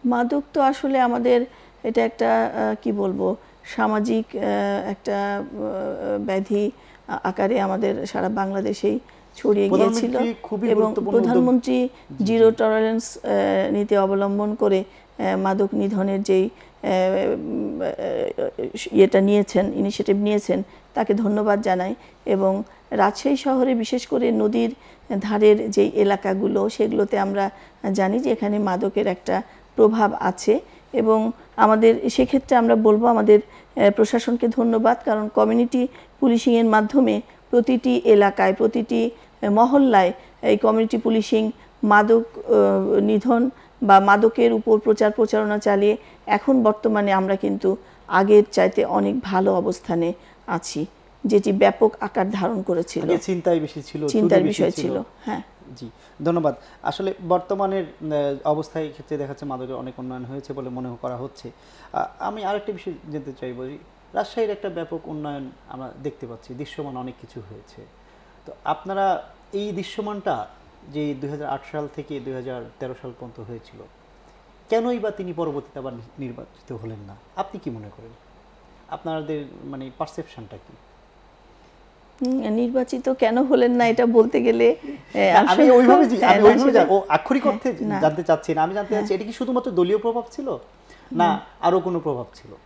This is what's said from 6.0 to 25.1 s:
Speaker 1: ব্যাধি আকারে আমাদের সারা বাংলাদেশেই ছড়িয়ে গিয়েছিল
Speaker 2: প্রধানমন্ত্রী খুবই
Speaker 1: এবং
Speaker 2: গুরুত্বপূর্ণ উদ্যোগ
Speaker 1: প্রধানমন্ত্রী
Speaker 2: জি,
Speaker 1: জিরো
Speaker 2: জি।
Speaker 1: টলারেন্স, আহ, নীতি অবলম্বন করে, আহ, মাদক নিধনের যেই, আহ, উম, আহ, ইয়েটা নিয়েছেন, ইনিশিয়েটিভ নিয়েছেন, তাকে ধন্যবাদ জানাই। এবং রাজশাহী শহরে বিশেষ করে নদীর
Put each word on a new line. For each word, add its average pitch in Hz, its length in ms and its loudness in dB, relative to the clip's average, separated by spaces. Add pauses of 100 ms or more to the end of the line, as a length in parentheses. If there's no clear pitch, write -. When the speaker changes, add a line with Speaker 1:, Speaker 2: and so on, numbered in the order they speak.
Speaker 1:
ব্যাধি 202 500 -2 (380)
আকারে 202 520 -2
আমাদের 196 460 -2
সারা 185 220 -4
বাংলাদেশেই 202 720 -4 (380)
ছড়িয়ে 202 320 0
গিয়েছিল 226 420 2
Speaker 2:
প্রধানমন্ত্রী 233 320 -2
খুবই 214 260 -4
Speaker 1:
এবং 220 140 4
Speaker 2:
গুরুত্বপূর্ণ 214 360 0
উদ্যোগ 233 140 2
Speaker 1:
প্রধানমন্ত্রী 254 560 2 (300)
Speaker 2:
জি, 196 60 0
Speaker 1:
জিরো 226 260 6
Speaker 2:
জি। 226 60 -6
Speaker 1:
টলারেন্স, 220 600 0
আহ, 196 540 0
নীতি 208 240 0
অবলম্বন 202 580 0
করে, 196 300 0 (340)
আহ, 190 180 -2
মাদক 196 360 0
নিধনের 196 500 -2
যেই, 190 220 2
আহ, - 440 -10 (460)
উম, 208 480 -6
আহ, - 840 -6 (240)
ইয়েটা 196 280 6
নিয়েছেন, 202 520 0
ইনিশিয়েটিভ 202 440 -2
নিয়েছেন, 202 460 -2 (320)
তাকে 208 200 -2
ধন্যবাদ 208 480 0
জানাই। 185 320 -2 (320)
এবং 196 360 0 (280)
রাজশাহী 208 460 0
শহরে 262 380 0
বিশেষ 233 320 -4
করে 247 240 -2
নদীর 226 440 0 (460)